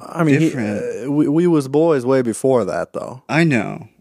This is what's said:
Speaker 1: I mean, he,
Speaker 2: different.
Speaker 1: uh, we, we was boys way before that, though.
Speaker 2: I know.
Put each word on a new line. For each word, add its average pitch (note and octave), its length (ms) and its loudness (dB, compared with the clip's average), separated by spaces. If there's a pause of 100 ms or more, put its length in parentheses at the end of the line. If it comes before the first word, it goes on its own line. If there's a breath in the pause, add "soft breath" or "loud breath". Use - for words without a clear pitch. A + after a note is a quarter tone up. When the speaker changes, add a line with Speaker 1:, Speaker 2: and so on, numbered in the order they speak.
Speaker 1:
I E3 160 -4
mean, D3 160 4
he, D#3+ 100 2
Speaker 2:
different. A#2+ 580 -6
Speaker 1:
uh, C#3+ 40 -4
we, D3 160 2
we E3 200 2
was D3+ 200 2
boys D3 380 2
way C3 180 2
before A#2+ 420 0
that, E2+ 280 -6
though. - 360 -10
Speaker 2:
I D#3 140 2
know. G#2+ 460 -2 (120)